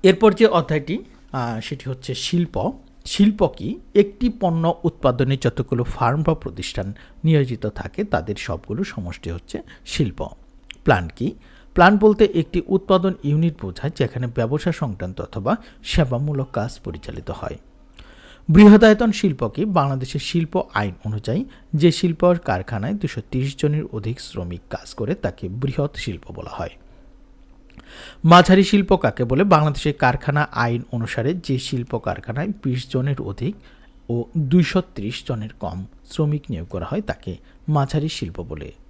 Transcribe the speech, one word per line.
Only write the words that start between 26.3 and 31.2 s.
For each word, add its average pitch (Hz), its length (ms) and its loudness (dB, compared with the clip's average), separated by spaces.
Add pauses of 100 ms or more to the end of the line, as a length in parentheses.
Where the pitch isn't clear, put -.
বলা 82 200 -12
হয়। 85 180 -8 (1500)
মাঝারি 180 400 8
শিল্প 196 320 4
কাকে 120 280 -2
বলে? 131 200 2
বাংলাদেশের 151 500 2
কারখানা 139 580 0
আইন 120 300 -2 (100)
অনুসারে 117 420 -2